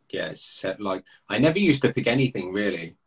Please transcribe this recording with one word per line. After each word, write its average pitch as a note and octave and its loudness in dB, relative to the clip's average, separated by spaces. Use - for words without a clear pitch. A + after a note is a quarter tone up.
yeah, E2+ -4
set, - -8
like, F#2+ -4
I G#2 -2
never D#3+ 4
used D#3+ 4
to B2 2
pick G#2+ -2
anything, A#2 0
really. F#2 -4